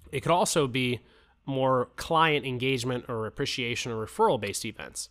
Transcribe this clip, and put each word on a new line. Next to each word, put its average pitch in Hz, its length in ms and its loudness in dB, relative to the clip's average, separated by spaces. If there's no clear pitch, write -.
It 139 80 -4
could 160 120 0
also 175 340 4
be 123 340 0
more 131 400 2
client 156 480 2
engagement 127 640 -2
or 110 180 -4
appreciation 120 640 -4
or 110 140 -4
referral-based 113 640 0
events. - 440 -10